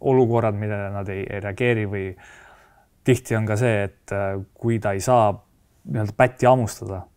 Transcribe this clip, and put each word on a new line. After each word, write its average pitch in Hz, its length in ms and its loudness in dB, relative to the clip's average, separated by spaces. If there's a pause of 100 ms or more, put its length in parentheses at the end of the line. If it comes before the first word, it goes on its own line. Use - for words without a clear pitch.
olukorrad, 117 540 2
millele 101 360 -6
nad 101 180 -8
ei, 98 200 -8
ei 101 100 -8
reageeri 107 460 0
või 98 220 -6 (1000)
tihti 120 320 2
on 110 80 0
ka 107 100 0
see, 110 280 2
et, - 280 -10
äh, 98 280 -4 (140)
kui 117 260 -2
ta 101 120 -2
ei 98 80 -4
saa 117 300 4 (560)
nii-öelda 107 320 -4
pätti 127 280 2
hammustada 107 560 0 (160)